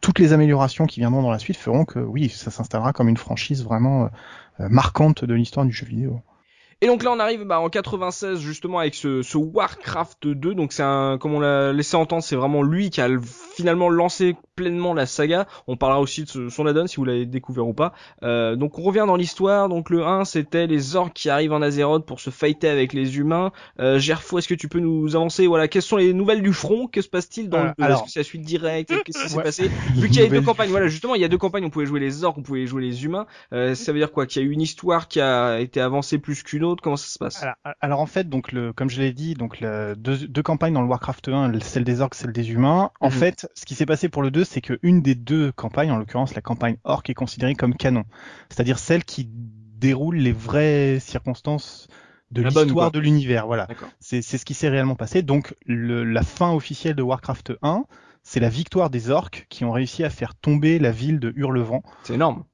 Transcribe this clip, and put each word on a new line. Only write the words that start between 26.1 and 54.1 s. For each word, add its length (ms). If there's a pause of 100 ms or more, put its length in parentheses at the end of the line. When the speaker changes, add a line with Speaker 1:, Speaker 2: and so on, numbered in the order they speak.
Speaker 2:
nouvelles 280
du 100
front ? 360
Que 140
se 60
passe-t-il 420
dans 100
Speaker 1:
Euh, 40
Speaker 2:
le 140
deux ? 80
Speaker 1:
alors 140
Speaker 2:
Est-ce 80
que 40
c'est 80
la 60
suite 180
directe ? 460 (160)
Qu'est-ce 180
qui 60
s'est 80
Speaker 1:
Ouais. 60
Speaker 2:
passé ? 280 (120)
Speaker 1:
<laughs> 120
Speaker 2:
Vu 140
qu'il 80
y 20
a 60
Speaker 1:
Nouvelles 60
Speaker 2:
deux 100
Speaker 1:
du 40
Speaker 2:
campagnes, 220
Speaker 1:
front. 60
Speaker 2:
voilà, 160
justement, 260
il 60
y 40
a 40
deux 80
campagnes. 260
On 60
pouvait 160
jouer 160
les 240
orques, 120
on 60
pouvait 240
jouer 160
les 220
humains. 200 (280)
Euh, 220
ça 180
veut 60
dire 120
quoi ? 160
Qu'il 140
y 40
a 20
eu 40
une 100
histoire 460
qui 140
a 400
été 180
avancée 400
plus 240
qu'une 220
autre ? 80 (100)
Comment 140
ça 100
se 120
passe ? 240
Speaker 1:
Alors, 120 (260)
alors 200
en 60
fait, 220
donc 220
le, 220
comme 160
je 100
l'ai 140
dit, 220
donc 240
la, 340
deux, 240 (100)
deux 160
campagnes 300
dans 80
le 60
Warcraft 420
un, 300
celle 240
des 180
orques, 140
celle 160
des 200
humains. 380 (100)
En 80
Speaker 2:
Mhm. 40
Speaker 1:
fait, 420
ce 120
qui 100
s'est 100
passé 240
pour 140
le 80
deux, 120
c'est 160
que 220
une 220
des 100
deux 380
campagnes, 400
en 60
l'occurrence 360
la 80
campagne 420
orque, 280
est 20
considérée 400
comme 220
canon. 300 (440)
C'est-à-dire 300
celle 260
qui 240
déroule 880
les 140
vraies 680
circonstances 880 (440)
de 100
Speaker 2:
La 80
bonne, 140
Speaker 1:
l'histoire 260
Speaker 2:
quoi. 100
Speaker 1:
de 40
l'univers, 420
voilà. 220
Speaker 2:
D'accord. 220 (100)
Speaker 1:
C'est, 240